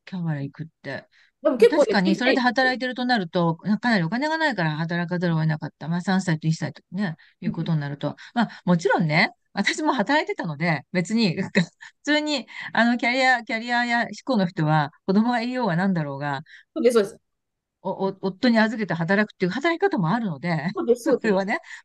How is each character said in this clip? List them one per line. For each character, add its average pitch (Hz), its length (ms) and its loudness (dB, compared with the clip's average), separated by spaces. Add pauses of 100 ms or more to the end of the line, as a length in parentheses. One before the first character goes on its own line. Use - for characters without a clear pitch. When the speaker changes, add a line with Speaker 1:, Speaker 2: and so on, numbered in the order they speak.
Speaker 1:
キ - 120 -12
ャ 175 60 -6
バ 165 120 -2
レ 143 60 -6
ー - 40 -8
行 139 80 -8
く - 120 -12
っ - 20 -12 (160)
て。 135 240 -10 (340)
Speaker 2:
で 302 100 0
も 269 60 0
結 440 140 8
構 302 60 2
ね、 - 60 6
Speaker 1:
確 202 100 0
か 214 80 4
に 190 160 4
そ - 80 -2
れ 254 100 4
で 262 60 2
働 254 340 2
い 233 60 -6
て 262 60 -2
る 247 80 -4
と 254 100 -4
な 247 120 2
る 185 120 -2
と、 165 280 0
Speaker 2:
小 - 120 -8
さ 214 60 2
い。 - 40 0
Speaker 1:
か 247 120 -2
な 220 80 4
り 160 60 0
お 160 40 -2
金 247 200 -2
が 320 100 -2
な 320 100 2
い 240 80 -2
か 180 80 0
ら 156 80 0
働 165 360 -2
か 175 120 -4
ざ 180 80 0
る 165 80 2
を - 20 2
得 156 100 2
な 156 100 0
か 151 100 -8
っ - 100 -16
た。 143 80 -12
ま 165 120 -2
あ、 - 20 -4
三 185 200 0
歳 160 200 0
と 160 80 -2
一 160 60 2
歳 151 180 -6
と - 180 -20
ね、 175 240 -4 (260)
い 185 60 -10
う - 60 -2
こ 165 100 -6
と 165 120 -2
に 151 60 0
な 143 80 -4
る 143 80 -8
と。 147 120 -6
Speaker 2:
う - 20 -6
ん。 143 40 -8 (200)
Speaker 1:
ま 240 80 2
あ、 - 220 -6
も 175 120 4
ち 170 120 0
ろ 392 100 2
ん 180 80 0
ね、 160 240 2 (220)
私 311 320 -2
も 311 80 2
働 277 300 2
い 349 40 -10
て 403 80 -4
た 285 120 -8
の 151 100 -6
で、 156 260 -2 (100)
別 180 220 -2
に、 220 220 0
<laughs> 190 60 -2
普 196 80 -8 (520)
通 294 180 0
に、 294 280 -4 (240)
あ 220 120 2
の、 240 140 2
キ 240 80 -2
ャ 240 60 0
リ 262 120 0
ア、 254 200 2
キ 226 100 -6
ャ 226 60 -4
リ 240 120 -6
ア 240 120 0
や 240 280 0
志 - 120 -16
向 262 120 0
の 196 100 2
人 165 200 -2
は、 156 240 2 (160)
子 190 80 2
供 220 160 2
が 240 100 0
い 240 120 -4
よ 254 120 -2
う - 40 0
が 160 80 0
な 185 100 0
ん 190 80 2
だ 165 80 0
ろ 143 140 -8
う - 20 -10
が、 143 240 -6 (320)
Speaker 2:
そ 311 60 -4
う - 20 -2
で 233 80 4
す、 233 40 4
そ 226 60 4
う - 40 6
で 196 60 -6
す。 - 100 -20 (600)
Speaker 1:
お-、 185 80 -6 (180)
お-、 196 120 -8
夫 190 280 -2
に 226 100 4
預 220 200 2
け 214 80 -4
て 175 80 -4
働 196 340 0
く - 40 -20
っ - 40 -20
て 185 100 0
い - 20 2
う 180 40 -2
働 330 260 0
き - 20 -20
方 392 180 2
も 160 120 0
あ 226 80 0
る 233 80 -4
の 160 140 -6
で、 160 340 -2
Speaker 2:
そ - 80 -4
う 233 40 -6
で 233 100 4
す、 - 80 -6
そ 294 100 2
う - 20 4
で - 40 -2
す。 - 20 -16
Speaker 1:
そ - 60 -2
れ 208 40 4
は 190 120 2
ね、 240 160 -2 (240)